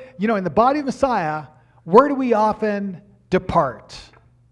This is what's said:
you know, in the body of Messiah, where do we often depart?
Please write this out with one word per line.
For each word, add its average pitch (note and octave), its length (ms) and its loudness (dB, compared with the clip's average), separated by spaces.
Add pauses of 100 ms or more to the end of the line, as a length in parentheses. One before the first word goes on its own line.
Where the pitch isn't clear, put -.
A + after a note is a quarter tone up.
(180)
you G3+ 100 -2
know, A3+ 80 0
in F#3+ 80 -4
the F3 60 -6
body B3 280 2
of C#4+ 80 -6
Messiah, E3+ 600 -2 (380)
where A#3 240 6
do C#4+ 60 -4
we B3+ 200 0
often G3+ 680 -2 (280)
depart? E3 680 -2 (540)